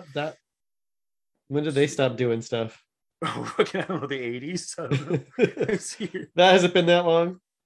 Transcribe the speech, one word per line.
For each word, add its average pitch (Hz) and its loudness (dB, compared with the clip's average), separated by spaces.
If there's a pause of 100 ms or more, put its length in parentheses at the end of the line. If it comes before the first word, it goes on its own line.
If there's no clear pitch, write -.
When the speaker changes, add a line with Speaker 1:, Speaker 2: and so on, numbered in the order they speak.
(160)
Speaker 1:
That. 151 -6 (1120)
When 147 -2
did 156 -4
they 139 4
stop 135 0
doing 117 0
stuff? 113 -6
Speaker 2:
<laughs> - -20 (340)
Oh, - -6 (140)
fucking, 196 0
I 147 -6
don't 175 -6
know, 131 -6
the 135 -6
eighties? 127 -8
I 160 -8
don't 135 -4
know. 156 0 (180)
Speaker 1:
<laughs> - -
Speaker 2:
<laughs> 240 4 (100)
Let's 214 -4
see - -8
here. - -10
Speaker 1:
That 185 8
hasn't 175 6
been 175 4
that 175 4
long? 170 2 (240)